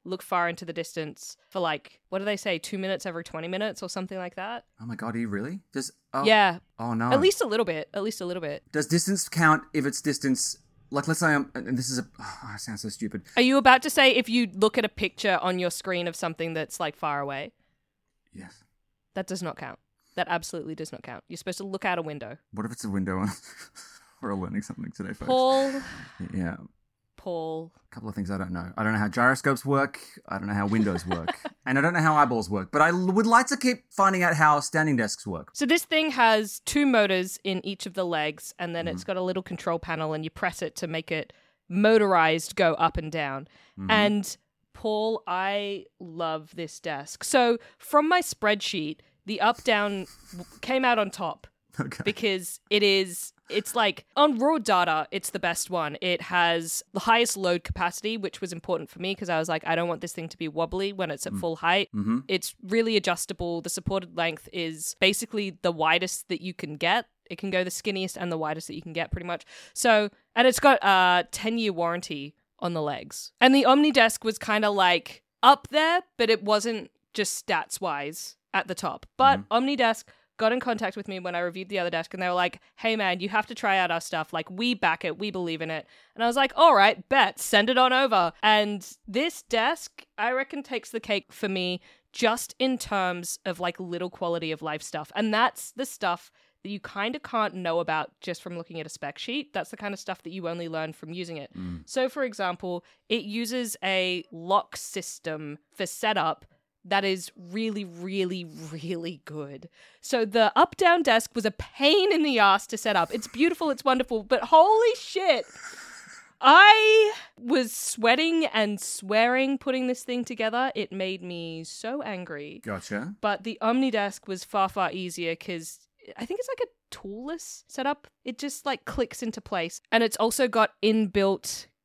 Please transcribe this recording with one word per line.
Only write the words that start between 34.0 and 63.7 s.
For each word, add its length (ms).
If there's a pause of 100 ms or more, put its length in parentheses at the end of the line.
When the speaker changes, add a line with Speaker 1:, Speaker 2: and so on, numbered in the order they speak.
Speaker 2:
out 100
how 260
standing 360
desks 320
work. 260
Speaker 1:
So 140
this 180
thing 240
has 520
two 260
motors 560
in 200
each 220
of 80
the 120
legs, 520
and 180
then 120
it's 160
Speaker 2:
Mm-hmm. 40
Speaker 1:
got 100
a 40
little 220
control 340
panel, 360
and 100
you 80
press 320
it 140
to 100
make 240
it 200 (480)
motorized 760
go 200
up 220
and 140
down. 360 (320)
Speaker 2:
Mm-hmm. 120
Speaker 1:
And, 460 (360)
Paul, 540
I 580 (140)
love 560
this 240
desk. 440
So 340 (200)
from 320
my 120
spreadsheet, 760 (280)
the 160
up-down 640 (260)
w-, 300
came 240
out 140
on 120
top. 360 (320)
Speaker 2:
Okay. 240
Speaker 1:
Because 560 (100)
it 140
is, 480 (180)
it's 240
like, 320 (120)
on 200
raw 200
data, 540
it's 180
the 100
best 300
one. 320
It 220
has 680
the 100
highest 360
load 260
capacity, 540
which 240
was 100
important 380
for 100
me 160
'cause 140
I 100
was 80
like, 180
"I 100
don't 120
want 140
this 100
thing 180
to 80
be 120
wobbly 420
when 180
it's 160
at 80
Speaker 2:
Mm. 60
Speaker 1:
full 180
height." 380
Speaker 2:
Mm-hmm. 320
Speaker 1:
It's 340
really 360
adjustable. 640
The 80
supported 480